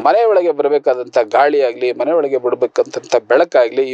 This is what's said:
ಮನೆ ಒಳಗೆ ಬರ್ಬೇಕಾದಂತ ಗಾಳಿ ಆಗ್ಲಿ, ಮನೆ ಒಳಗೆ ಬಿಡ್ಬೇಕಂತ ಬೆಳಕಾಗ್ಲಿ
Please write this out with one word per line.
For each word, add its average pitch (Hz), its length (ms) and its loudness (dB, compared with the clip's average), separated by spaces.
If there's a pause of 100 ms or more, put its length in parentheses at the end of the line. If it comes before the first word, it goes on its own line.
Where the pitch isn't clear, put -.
ಮನೆ 196 180 2
ಒಳಗೆ 185 280 2
ಬರ್ಬೇಕಾದಂತ 139 640 -2
ಗಾಳಿ 131 440 2
ಆಗ್ಲಿ, 123 300 -2
ಮನೆ 123 200 -4
ಒಳಗೆ 143 260 0
ಬಿಡ್ಬೇಕಂತ 123 800 -4
ಬೆಳಕಾಗ್ಲಿ 127 800 0